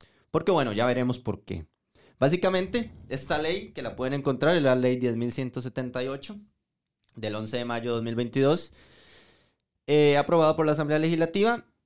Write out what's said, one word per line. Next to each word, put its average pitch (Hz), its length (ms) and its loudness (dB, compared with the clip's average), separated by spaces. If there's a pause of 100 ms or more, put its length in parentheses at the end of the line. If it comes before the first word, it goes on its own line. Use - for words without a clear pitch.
(320)
porque, 165 200 0
bueno, 135 200 2
ya 110 140 0
veremos 123 340 0
por - 240 -8
qué. 85 220 -10 (520)
Básicamente, 185 720 0 (180)
esta 139 280 -4
ley, 175 360 -4
que 147 80 -12
la 113 140 -8
pueden 127 180 -4
encontrar, 139 420 0
es 156 80 2
la 127 120 4
Ley 127 220 2
diez 123 180 0
mil 120 160 -2
ciento 127 300 -6
setenta 127 420 -8
y 135 40 -4
ocho, 139 300 -10 (800)
del 107 200 -6
once 110 220 -6
de 120 80 -4
mayo 120 260 -4
de 117 40 0
dos 113 80 -4
mil 117 120 -4
veintidós, 135 560 0 (1160)
eh, 147 300 6
aprobada 156 380 4
por 156 100 0
la 151 80 2
Asamblea 151 260 0
Legislativa. 170 680 0 (200)